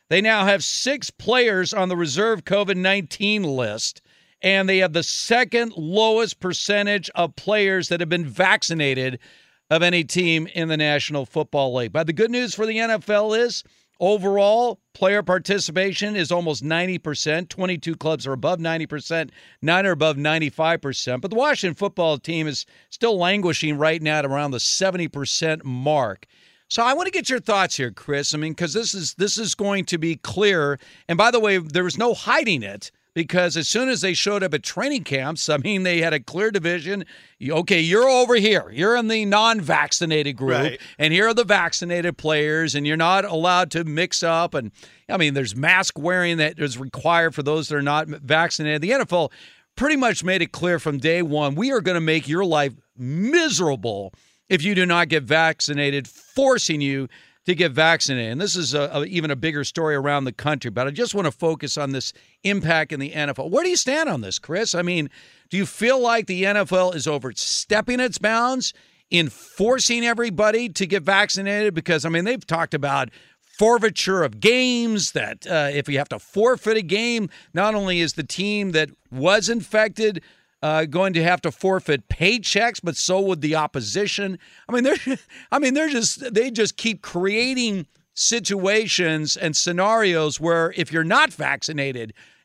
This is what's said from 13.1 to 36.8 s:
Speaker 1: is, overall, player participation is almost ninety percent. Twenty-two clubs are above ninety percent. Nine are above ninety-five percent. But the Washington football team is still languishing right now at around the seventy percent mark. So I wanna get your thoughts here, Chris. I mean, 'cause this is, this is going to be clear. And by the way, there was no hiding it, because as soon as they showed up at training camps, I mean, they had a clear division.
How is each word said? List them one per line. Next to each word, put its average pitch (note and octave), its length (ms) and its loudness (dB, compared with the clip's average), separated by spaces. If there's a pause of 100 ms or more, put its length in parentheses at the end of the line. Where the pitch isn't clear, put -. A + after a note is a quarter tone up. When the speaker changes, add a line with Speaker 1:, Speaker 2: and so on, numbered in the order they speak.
Speaker 1:
is, A#3 320 -2 (360)
overall, G3+ 800 2 (120)
player G3+ 300 2
participation F#3 920 -2
is F3+ 160 -2
almost E3 320 -2
ninety E3+ 360 -2
percent. D#3 500 -4
Twenty-two F3 480 -4
clubs D3 300 -2
are C3+ 80 -4
above D#3 260 -2
ninety D#3+ 240 -2
percent. D3+ 480 -6 (300)
Nine F3+ 240 2
are F#3+ 60 2
above D3+ 260 2
ninety-five D#3+ 640 0
percent. B2 400 -4
But F#3+ 80 -6
the A3 80 -2
Washington B3+ 360 0
football E3+ 440 0
team D#3+ 280 -4
is C#3+ 200 -6 (240)
still A#3 260 0
languishing F3 640 0
right D#3 240 2
now D3+ 160 2
at C#3+ 80 0
around C#3+ 240 -2
the B2 100 -4
seventy F3+ 480 0
percent D#3 560 -4
mark. B2+ 600 -2 (460)
So A#3 100 0
I B3 120 4
wanna F4+ 160 -2
get F4+ 180 -4
your B3+ 100 0
thoughts G3 380 0
here, B2+ 140 -4
Chris. C#3+ 420 -4
I D3+ 60 -4
mean, D#3 160 -4
'cause E3 180 -4
this A3 220 -4
is, F3 180 -6
this G3 240 -2
is A3 180 -4
going G3 300 -2
to F3+ 140 -4
be D#3+ 180 -2
clear. E3+ 640 0 (280)
And E3+ 120 0
by A3 120 6
the A#3+ 80 2
way, G3+ 200 4
there E3 260 -2
was F3 140 -4
no A3+ 160 2
hiding A3 480 0
it, G2 280 -12 (220)
because E3+ 460 0
as D#3 100 -4
soon B3+ 220 0
as G#3+ 100 -2
they F3+ 140 0
showed G3+ 280 -2
up E3 120 -2
at C#3+ 80 -4
training B3 420 -4
camps, C#3 460 -4
I D3+ 80 2
mean, F#3+ 240 -2
they F3 180 0
had E3 140 0
a D3+ 40 -2
clear G3 320 -4
division. F3 540 -4 (340)